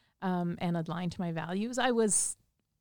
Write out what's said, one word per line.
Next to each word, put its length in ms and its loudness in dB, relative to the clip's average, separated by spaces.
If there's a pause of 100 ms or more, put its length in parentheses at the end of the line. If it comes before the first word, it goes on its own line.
(220)
um, 380 0
and 180 0
aligned 360 -2
to 80 -8
my 100 -2
values, 460 -2
I 140 4
was, 460 2 (440)